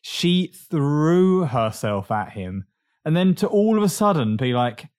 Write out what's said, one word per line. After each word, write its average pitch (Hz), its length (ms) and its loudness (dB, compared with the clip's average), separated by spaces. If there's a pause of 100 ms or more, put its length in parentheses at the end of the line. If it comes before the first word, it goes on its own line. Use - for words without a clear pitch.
she 180 480 -2 (200)
threw 165 760 2
herself 110 640 -4
at 104 220 -4
him. 95 320 -10 (400)
And 156 120 0
then 185 200 2
to - 100 -2
all 214 320 2
of 208 60 2
a 196 40 2
sudden 156 480 0
be 127 160 -2
like 123 460 -4